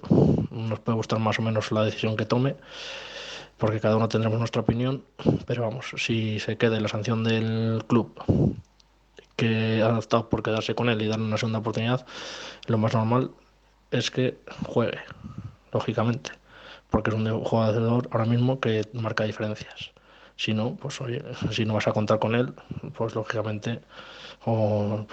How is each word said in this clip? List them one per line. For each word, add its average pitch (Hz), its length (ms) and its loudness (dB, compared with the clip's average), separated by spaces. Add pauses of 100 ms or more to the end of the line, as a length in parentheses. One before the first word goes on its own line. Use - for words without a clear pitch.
(520)
Nos 113 280 -4
puede 117 160 0
gustar 110 240 0
más 107 200 2
o - 20 -2
menos 110 300 0
la 110 120 4
decisión 110 320 0
que 110 100 0
tome, 131 300 2 (1000)
porque 110 220 0
cada 107 160 4
uno 110 140 2
tendremos 110 300 2
nuestra 113 220 0
opinión, 123 420 0 (420)
pero 123 180 -2
vamos, 117 340 -4
si 110 420 0
se 110 180 -4
queda 113 220 2
la 107 100 0
sanción 113 340 -2
del 113 640 0
club, 113 260 4 (1200)
que 110 460 2
ha 117 160 4
optado 113 320 0
por 110 140 0
quedarse 110 320 0
con 120 140 0
él 110 120 0
y 107 60 0
darle 110 180 0
una 107 120 0
segunda 110 220 -2
oportunidad, 113 460 -2 (640)
lo 113 100 2
más 110 160 2
normal 117 380 2 (600)
es 123 200 -2
que 127 260 0 (300)
juegue, - 320 0 (720)
lógicamente, 113 600 -2 (580)
porque 110 220 0
es 110 40 0
un 110 80 0
de-, 110 80 0
jugador 113 800 2
ahora 113 140 0
mismo 123 340 4
que 110 340 2
marca 110 300 -2
diferencias. - 680 -6 (440)
Si - 180 0
no, 117 220 0
pues - 240 -10
oye, 120 240 -6 (280)
si 110 120 0
no 107 120 2
vas 104 120 2
a 113 60 6
contar 107 260 4
con 113 140 2
él, 123 200 2 (440)
pues 113 160 -4
lógicamente, 110 680 -4 (640)
o, 107 680 0